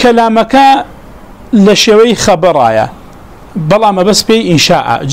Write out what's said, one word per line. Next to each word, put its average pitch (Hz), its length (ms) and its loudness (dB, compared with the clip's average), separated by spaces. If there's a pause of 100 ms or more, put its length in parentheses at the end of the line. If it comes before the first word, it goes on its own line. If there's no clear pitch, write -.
کەلامەکە 233 640 2 (960)
لە 208 180 4
شێوەی 220 320 2 (100)
خەبەرایە، 147 640 0 (840)
بەڵام 208 280 0
مەبەست 190 300 0
پێی 226 220 0
ئینشاءە. 143 460 0 (160)